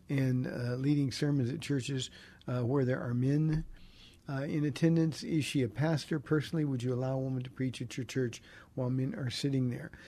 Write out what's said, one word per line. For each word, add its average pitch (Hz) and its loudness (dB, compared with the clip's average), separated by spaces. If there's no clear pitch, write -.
and, 131 2
uh, 123 -4
leading 139 2
sermons 143 2
at 156 -6
churches, 135 -2
uh, 123 -2
where 131 2
there 127 2
are 120 -2
men, 151 2
uh, 135 -4
in 156 0
attendance. 165 2
Is 151 0
she 139 2
a 117 2
pastor? 151 0
Personally, 151 0
would 131 -2
you 127 0
allow 131 0
a 135 -2
woman 131 -2
to 127 -8
preach 131 -4
at 123 -8
your 131 -4
church 123 -2
while 127 -2
men 131 0
are 127 -4
sitting 131 0
there?" 135 -8